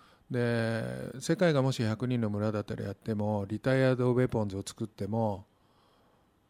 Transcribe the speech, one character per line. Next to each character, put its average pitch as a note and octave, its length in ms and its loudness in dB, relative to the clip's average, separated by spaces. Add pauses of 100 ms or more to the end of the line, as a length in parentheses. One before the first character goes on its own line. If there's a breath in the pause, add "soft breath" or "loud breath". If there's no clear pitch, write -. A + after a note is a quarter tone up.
(280 soft breath)
で、 A#2 540 0 (380)
世 E3 160 2
界 F3 160 4
が C#3 100 4
も C3 80 2
し B2+ 140 -2
百 A2 240 0
人 B2 120 0
の G#2+ 100 0
村 G#2 200 0
だ G#2 100 -2
っ G2+ 40 -6
た A2 100 -8
ら G#2+ 100 -6
や G2+ 80 -4
っ - 40 -10
て - 180 -4
も、 G#2 340 0
リ G#2+ 120 -4
タ C3 160 2
イ C3 80 4
ア C3 100 4
ド B2 160 2
ウ A#2+ 60 2
ェ B2+ 120 4
ポ A2+ 160 0
ン G2+ 40 -4
ズ F#2+ 80 -6
を G2 100 -6
作 - 180 -8
っ - 40 -2
て - 180 -8
も、 G#2 400 -2 (1040 soft breath)